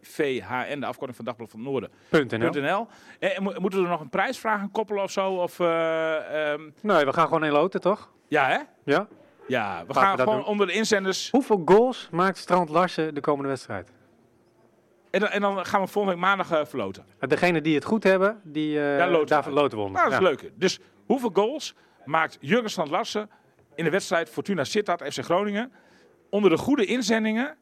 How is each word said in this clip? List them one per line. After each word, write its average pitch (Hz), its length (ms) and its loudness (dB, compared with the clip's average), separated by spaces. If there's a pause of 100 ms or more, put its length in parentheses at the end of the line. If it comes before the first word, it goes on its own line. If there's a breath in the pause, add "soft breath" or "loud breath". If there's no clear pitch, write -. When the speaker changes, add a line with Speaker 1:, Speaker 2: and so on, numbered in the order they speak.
Speaker 1:
V 135 380 -4
H 120 220 -6 (120)
N, 143 60 -10
de 117 60 -6
afkorting 123 300 -10
van 117 80 -14
Dagblad 117 260 -10
van 110 100 -18
het 127 80 -10
Noorden, 131 220 -4 (180 soft breath)
Speaker 2:
punt 143 220 2
N 123 60 -4
L. - 20 -2 (120)
Speaker 1:
punt - 40 -8
N 147 200 -2
L. 226 140 -4 (300 loud breath)
Eh, 185 200 -2
mo-, 196 200 -4
moeten 185 200 -2
we 185 60 2
er 175 60 -4
nog 170 100 -4
een 147 80 -14
prijsvraag 214 520 -4
aan 202 100 -8
koppelen 208 320 -4
of 190 80 -6
zo? 190 220 -2
Of, 180 280 -4
eh, 160 920 0
ehm, 151 80 -6 (200)
Speaker 2:
Nee, 180 240 4
we 135 80 0
gaan 165 140 4
gewoon 156 180 0
in 151 80 2
loten, 165 280 2
toch? - 300 0 (180)
Speaker 1:
Ja, 143 200 2
hè? 175 100 2 (260)
Speaker 2:
Ja. 170 220 2 (400)
Speaker 1:
Ja, 104 340 -4
we 87 60 -14
Speaker 2:
Laten 127 160 -8
Speaker 1:
gaan 196 80 6
Speaker 2:
we 190 60 0
dat 127 100 4
Speaker 1:
gewoon 214 140 2
Speaker 2:
doen. 202 80 -6
Speaker 1:
onder 208 180 0
de 175 60 -2
inzenders. 190 580 0
Speaker 2:
Hoeveel 226 340 2
goals 226 460 4
maakt 185 280 0
Strand 175 300 2
Larsen 160 460 0
de 143 60 -4
komende 139 280 0
wedstrijd? 113 400 -6 (1200)
Speaker 1:
En 190 100 2
dan, 208 80 0
en 202 120 -2
dan 196 260 -2
gaan 202 140 2
we 185 60 -2
volgende 196 300 0
week 180 100 -2
maandag, 185 260 0
eh, 151 120 2
verloten. 104 400 -8 (140)
Speaker 2:
Degene 156 420 2
die 156 140 2
het 143 100 0
goed 220 180 0
hebben, 196 420 4
die, 151 360 -4
eh, 143 180 0
Speaker 1:
Ja, 175 120 4
loten 160 160 2
Speaker 2:
daar 147 180 2
Speaker 1:
we. 151 60 -8
Speaker 2:
loten 139 280 2
we 104 60 -2
onder. 98 160 -2
Speaker 1:
Nou, 311 120 4
dat 123 100 2
is 190 60 4
Speaker 2:
Ja. - 20 4 (120)
Speaker 1:
leuk. - 120 -16
Dus - 240 -2 (280 soft breath)
hoeveel 240 260 0
goals 220 420 -2 (300 soft breath)
maakt 156 360 -2
Jurgen 214 300 0
Strand 156 200 -4
Larsen 208 400 -4 (440 soft breath)
in 165 100 -6
de 156 60 2
wedstrijd 175 380 -2
Fortuna 151 360 -4
Sittard 196 380 -2 (120)
F 139 60 -8
C 120 40 -6
Groningen? 202 480 -2 (580 soft breath)
Onder 202 200 4
de 160 80 4
goede 269 260 2
inzendingen 226 760 -2